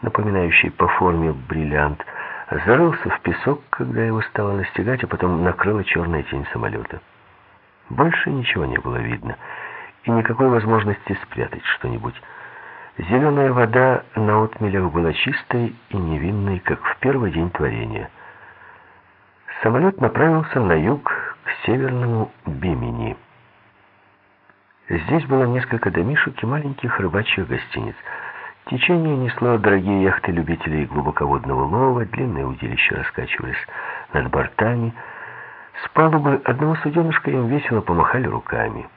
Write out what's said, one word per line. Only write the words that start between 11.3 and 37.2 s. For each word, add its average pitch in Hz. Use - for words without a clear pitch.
что-нибудь. 58
Зеленая 135
вода 123
на 107
отмелях 98
была 82
чистой -
и 104
невинной, 90
как -
в -
первый 123
день 82
творения. 90
Самолет 156
направился 156
на 95
юг, 98
к -
северному 123
Бимени. 78
Здесь 120
было 131
несколько 120
домишек 107
и -
маленьких 135
рыбачьих 95
гостиниц. -
Течение 156
несло 120
дорогие 101
яхты 90
любителей 80
глубоководного 67
лова, 120
длинные 90
удилища -
раскачивались -
над 76
бортами. 117
С -
палубы 147
одного 147
суденышка 156